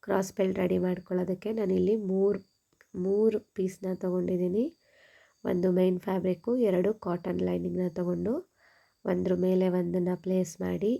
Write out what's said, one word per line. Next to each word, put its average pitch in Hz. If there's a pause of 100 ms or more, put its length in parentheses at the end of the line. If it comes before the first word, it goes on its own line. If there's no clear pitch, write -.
ಕ್ರಾಸ್ 190
ಬೆಲ್ಟ್ 190
ರೆಡಿ 185
ಮಾಡ್ಕೊಳ್ಳೋದಕ್ಕೆ 180
ನಾನಿಲ್ಲಿ 190 (100)
ಮೂರು, 190 (560)
ಮೂರು 202 (120)
ಪೀಸ್‌ನ 185
ತೊಗೊಂಡಿದ್ದೀನಿ. 180 (800)
ಒಂದು 185
ಮೇನ್ 185
ಫ್ಯಾಬ್ರಿಕ್ಕು, 185
ಎರಡು 185 (100)
ಕಾಟನ್ 175
ಲೈನಿಂಗ್ನ 180
ತೊಗೊಂಡು 175 (720)
ಒಂದ್ರ 185
ಮೇಲೆ 185
ಒಂದನ್ನು 180
ಪ್ಲೇಸ್ 185
ಮಾಡಿ 185